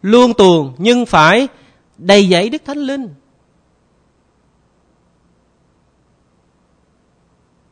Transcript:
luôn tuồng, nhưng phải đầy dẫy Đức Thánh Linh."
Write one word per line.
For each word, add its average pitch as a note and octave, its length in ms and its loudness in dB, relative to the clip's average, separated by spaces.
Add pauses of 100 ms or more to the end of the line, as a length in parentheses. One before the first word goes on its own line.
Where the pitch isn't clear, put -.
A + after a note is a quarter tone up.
luôn A#3 320 2
tuồng, E3 440 0
nhưng A#3+ 280 -2
phải F#3+ 420 2 (500)
đầy G3 300 2
dẫy F3+ 200 0
Đức D4+ 160 -10
Thánh C#4+ 140 -12
Linh." C4+ 300 -8 (4000)